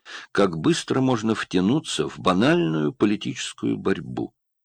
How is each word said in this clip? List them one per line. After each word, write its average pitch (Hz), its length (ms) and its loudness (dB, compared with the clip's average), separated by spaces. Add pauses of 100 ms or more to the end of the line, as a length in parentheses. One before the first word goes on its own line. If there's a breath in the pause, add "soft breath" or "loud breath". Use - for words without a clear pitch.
(320 loud breath)
как 95 240 2
быстро 131 460 0
можно 113 320 2
втянуться 92 760 0
в 71 100 -12
банальную 87 760 2
политическую - 800 -2
борьбу. 64 580 -4 (300)